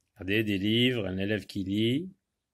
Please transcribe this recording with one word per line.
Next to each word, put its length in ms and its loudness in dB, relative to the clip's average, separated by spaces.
Regardez, 260 2
des 160 0
livres, 480 2
un 100 -4
élève 300 -2
qui 180 -6
lit. 460 0